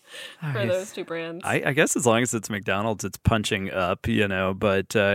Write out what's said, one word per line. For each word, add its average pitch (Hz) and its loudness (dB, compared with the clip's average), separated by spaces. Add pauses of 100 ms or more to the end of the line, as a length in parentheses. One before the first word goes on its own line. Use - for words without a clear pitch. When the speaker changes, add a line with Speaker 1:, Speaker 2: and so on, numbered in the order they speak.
(400)
Speaker 1:
for 147 -4
Speaker 2:
I 120 0
Speaker 1:
those 185 -2
two 185 -8
brands. 165 -10
Speaker 2:
I, 123 -2
I 147 0
guess 156 2
as 165 0
long 113 6
as 123 0
it's 104 -4
McDonald's, 101 -2
it's 95 -8
punching 104 0
up, 92 -2
you 107 2
know. 95 0
But, 98 0
uh, 101 4